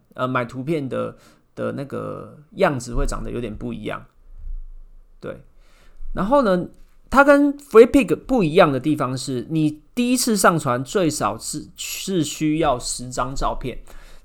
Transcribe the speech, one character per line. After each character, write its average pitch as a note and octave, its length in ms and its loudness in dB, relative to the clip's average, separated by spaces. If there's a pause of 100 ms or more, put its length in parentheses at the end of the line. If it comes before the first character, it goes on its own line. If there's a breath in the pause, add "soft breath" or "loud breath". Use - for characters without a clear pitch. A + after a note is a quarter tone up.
(140)
呃， B2+ 140 -4
买 B2+ 180 -2
图 B2 180 -10
片 C#3+ 240 -4
的， A2+ 280 -6 (400 soft breath)
的 A#2 160 -6
那 B2+ 140 -8
个 G#2 520 -12 (200)
样 D#3 220 2
子 A#2+ 140 -10
会 C3+ 120 0
长 G#2+ 180 -4
得 A2 80 -8
有 A#2 80 -6
点 G#2+ 160 -8
不 A#2+ 180 -10
一 G#2+ 120 -12
样。 G#2 200 -8 (1120)
对。 - 220 -12 (720 soft breath)
然 F3 120 0
后 C#4 160 4
呢， F#3 260 2 (420)
它 C4+ 140 6
跟 C#4+ 340 4
Free A#3 320 8
Pick F#3+ 260 2
不 B3+ 280 0
一 D3+ 120 0
样 E3+ 160 6
的 C3 80 -2
地 D3+ 160 0
方 C3 220 -2
是， B2+ 320 -6
你 D3+ 320 0 (140)
第 A#3+ 160 0
一 B3+ 60 2
次 A#3+ 180 0
上 F#3 240 4
传 B2+ 240 -2
最 F3 260 0
少 A2 280 -2
是， - 400 -12
是 - 460 -4
需 D#3 340 -2
要 D3 200 0
十 B2 320 -8
张 B2+ 240 -4
照 A2+ 220 -2
片。 - 240 -8 (460 loud breath)